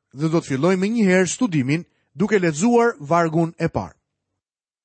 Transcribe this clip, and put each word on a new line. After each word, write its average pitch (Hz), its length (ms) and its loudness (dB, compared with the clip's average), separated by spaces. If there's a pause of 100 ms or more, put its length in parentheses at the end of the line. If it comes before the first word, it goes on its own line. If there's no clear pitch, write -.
(120)
dhe 147 160 -4
do 160 120 0
të - 80 -6
fillojmë 170 340 0
menjëherë 190 480 2
studimin 160 540 -2 (300)
duke 208 240 0
lexuar 220 600 2
vargun 165 600 0
e 165 100 -2
parë. 98 280 -8 (880)